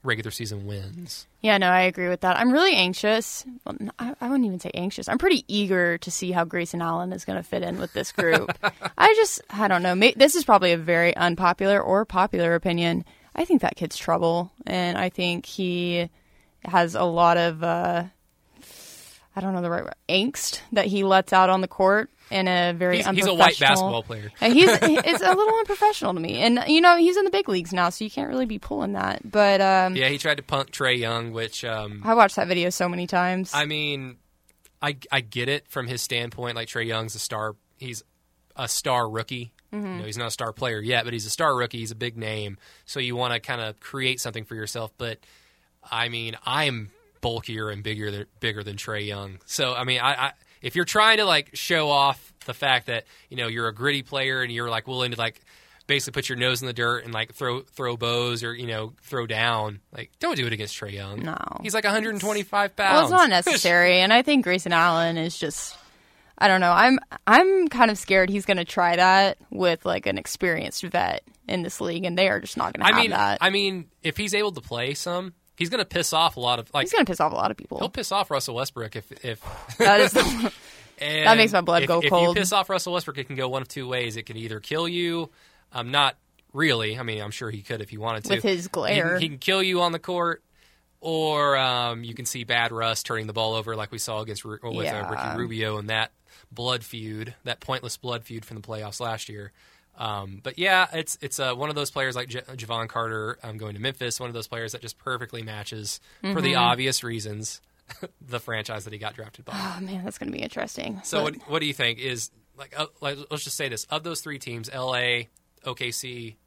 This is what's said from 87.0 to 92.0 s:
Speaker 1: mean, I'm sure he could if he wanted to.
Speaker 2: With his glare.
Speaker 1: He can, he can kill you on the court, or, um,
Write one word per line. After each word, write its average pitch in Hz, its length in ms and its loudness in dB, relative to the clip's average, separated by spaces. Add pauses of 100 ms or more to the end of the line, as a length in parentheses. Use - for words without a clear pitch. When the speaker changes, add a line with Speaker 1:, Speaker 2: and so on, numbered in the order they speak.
Speaker 1:
mean, 107 180 -6
I'm 104 80 -8
sure 110 200 -8
he 104 120 -10
could 110 180 -8
if 104 80 -12
he 110 80 -14
wanted 110 280 -6
to. 196 100 0
Speaker 2:
With 220 80 -2
his 185 260 -2
glare. 185 260 -2
Speaker 1:
He - 60 2 (120)
can, 185 80 0
he 160 100 -2
can 135 80 -14
kill 190 240 0
you 180 180 0
on 175 120 2
the 165 60 -6
court, 170 440 -4 (580)
or, 156 560 2
um, 120 480 0